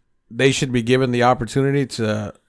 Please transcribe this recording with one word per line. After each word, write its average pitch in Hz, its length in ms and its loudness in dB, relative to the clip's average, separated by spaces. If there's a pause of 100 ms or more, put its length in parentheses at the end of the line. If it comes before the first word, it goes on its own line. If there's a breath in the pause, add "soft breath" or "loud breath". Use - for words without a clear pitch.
(320)
they 127 220 2
should 131 200 -4
be 123 100 0
given 127 280 2
the 120 140 0
opportunity 135 640 0
to 107 480 -4 (140)